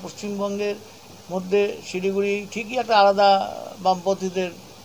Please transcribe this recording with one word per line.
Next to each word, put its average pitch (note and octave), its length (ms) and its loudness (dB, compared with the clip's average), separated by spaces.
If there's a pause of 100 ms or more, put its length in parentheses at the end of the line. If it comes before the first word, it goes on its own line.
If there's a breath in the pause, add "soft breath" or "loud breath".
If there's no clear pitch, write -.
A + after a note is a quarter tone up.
পশ্চিমবঙ্গের G3+ 720 -6 (560 loud breath)
মধ্যে F#3 280 0 (280)
শিলিগুড়ি G3 440 -2 (200)
ঠিকই A3 280 -8
একটা A3+ 200 0
আলাদা G3+ 280 6 (540)
বামপন্থীদের F#3 640 0 (360)